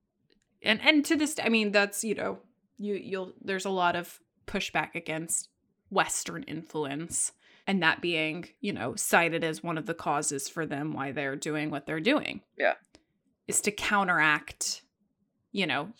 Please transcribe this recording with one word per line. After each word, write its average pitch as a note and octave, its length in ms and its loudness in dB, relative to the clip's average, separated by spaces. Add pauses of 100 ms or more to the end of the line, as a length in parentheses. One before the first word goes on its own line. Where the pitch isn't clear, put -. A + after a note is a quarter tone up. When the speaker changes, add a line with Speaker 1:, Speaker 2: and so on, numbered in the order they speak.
(640)
Speaker 1:
and, A3 180 2
and D4 240 6
to E4 120 2
this, D4 260 0
I A3+ 80 2
mean, G#3+ 200 4
that's, G3+ 320 2
you A3 120 -2
know, G3 240 -4 (400)
you, G3+ 160 -4
you'll, F#3+ 480 -6
there's F#3+ 240 -2
a G3 40 0
lot F3 240 4
of F3 240 -6 (280)
pushback - 480 -2
against D#3+ 560 -6 (400)
Western E3+ 540 0
influence, D#3 880 -4 (340)
and G3 160 2
that D#3+ 180 4
being, D#3+ 480 -2 (120)
you G3+ 120 -2
know, A#2+ 240 -4
cited E3 480 4
as D#3 180 -2
one E3+ 140 -4
of D#3 80 -6
the E3 100 -4
causes D3+ 540 -2
for E3 160 -6
them C#3+ 300 -4
why C#3 180 -4
they're C#3 240 -4
doing D3+ 340 -4
what C#3+ 140 -6
they're D#3+ 160 -4
doing. - 400 0 (160)
Speaker 2:
Yeah. F#2 180 4 (720)
Speaker 1:
Is F3+ 140 0
to G#3 100 0
counteract, F3+ 1120 2 (720)
you F#3+ 140 0
know, D3 340 -2